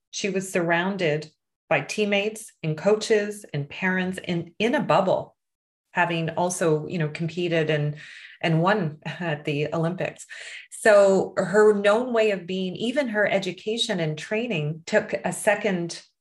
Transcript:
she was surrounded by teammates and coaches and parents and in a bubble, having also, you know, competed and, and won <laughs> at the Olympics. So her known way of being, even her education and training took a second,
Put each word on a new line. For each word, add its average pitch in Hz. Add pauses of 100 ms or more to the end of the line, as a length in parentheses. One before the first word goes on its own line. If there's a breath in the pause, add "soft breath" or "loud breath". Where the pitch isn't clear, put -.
(100)
she -
was 190
surrounded 170 (380)
by 147
teammates 202 (100)
and 156
coaches 208 (100)
and 143
parents 185
and 170
in 226
a 285
bubble, 170 (560)
having 165
also, 175
you 185
know, 156
competed 165
and, 147 (440 loud breath)
and 165
won 180
<laughs> -
at 151
the 147
Olympics. 170 (440 loud breath)
So 202
her 214
known 208
way 220
of 180
being, 185
even 262
her 208
education 196
and 156
training 170
took 214 (120)
a 190
second, 185 (180)